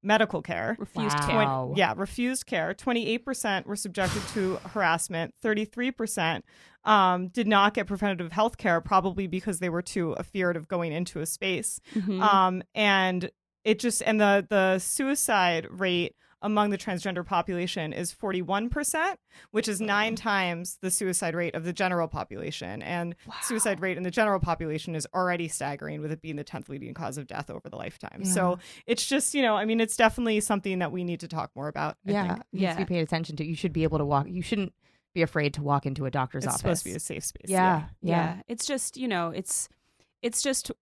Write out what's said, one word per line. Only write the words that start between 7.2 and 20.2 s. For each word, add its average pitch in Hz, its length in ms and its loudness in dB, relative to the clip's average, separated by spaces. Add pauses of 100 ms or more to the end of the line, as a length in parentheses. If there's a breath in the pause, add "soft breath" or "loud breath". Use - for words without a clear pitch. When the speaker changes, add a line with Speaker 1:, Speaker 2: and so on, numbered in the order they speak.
Speaker 1:
did 220 180 0
not 208 260 6
get 208 140 0
preventative 185 440 -2
health 214 260 2
care, 170 240 4
probably 190 440 2
because 180 320 -4
they 180 120 -2
were 170 120 -2
too 170 380 -2
afeared 175 380 0
of 156 100 -10
going 170 240 -2
into 170 300 -4
a 160 40 -4
space. 180 540 -2 (160 loud breath)
Speaker 2:
Mm-hmm. 190 260 0
Speaker 1:
Um, 190 400 6 (140)
and 185 560 2 (320)
it 214 160 4
just, 240 260 0
and 214 160 4
the, 202 260 6
the 190 300 4
suicide 190 920 2
rate 180 420 0 (300 soft breath)
among 208 260 2
the 202 80 0
transgender 180 480 -4
population 175 680 -2
is 170 200 -4
forty-one 196 580 -2
percent, 311 500 -2 (300 loud breath)
which 220 180 0
is 208 140 -2
nine 214 340 2
times 180 680 -2